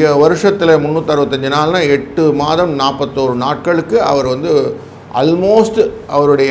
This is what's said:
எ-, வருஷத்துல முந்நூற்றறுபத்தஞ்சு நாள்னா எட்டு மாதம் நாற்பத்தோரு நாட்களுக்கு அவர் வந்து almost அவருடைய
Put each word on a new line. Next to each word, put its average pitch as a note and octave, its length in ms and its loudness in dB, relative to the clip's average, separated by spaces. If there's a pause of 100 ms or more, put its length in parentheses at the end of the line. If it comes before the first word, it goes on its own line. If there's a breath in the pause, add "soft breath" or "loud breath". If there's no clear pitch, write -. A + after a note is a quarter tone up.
எ-, C#3+ 160 2
வருஷத்துல F3 600 2
முந்நூற்றறுபத்தஞ்சு C#3+ 720 -2
நாள்னா D#3+ 260 0 (140)
எட்டு - 280 -2 (180)
மாதம் D#3+ 380 0
நாற்பத்தோரு C3+ 560 -2 (100)
நாட்களுக்கு E3 560 -2 (100)
அவர் C#3 220 0
வந்து D#3 180 -4 (680 loud breath)
almost G3 560 2 (380)
அவருடைய C#3+ 360 2